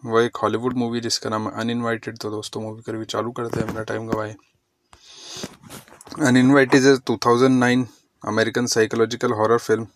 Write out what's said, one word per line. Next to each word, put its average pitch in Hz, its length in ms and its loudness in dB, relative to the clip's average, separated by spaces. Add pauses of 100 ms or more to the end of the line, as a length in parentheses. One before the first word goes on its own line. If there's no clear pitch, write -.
वो 113 160 2
एक 117 220 0
हॉलीवुड 110 360 0
मूवी 120 240 -2
जिसका - 280 -4
नाम 107 200 -4
है 107 120 -10
अनइनवाइटेड। 117 560 -4
तो 110 140 -8
दोस्तों, 107 300 -10
मूवी 110 200 -12
का 117 100 -12
रिव्यू 110 140 -8
चालू 110 260 -6
करते 117 280 -6
हैं, 110 80 -2
अपना 110 160 -8
टाइम 110 240 -8
गवाए। 107 280 -6 (1900)
Uninvited 127 480 6
is 131 100 6
a 139 160 8
two 113 160 -2
thousand 123 420 4
nine 123 280 2 (360)
American 110 440 0
psychological 117 720 0
horror 113 180 2
film 110 360 -2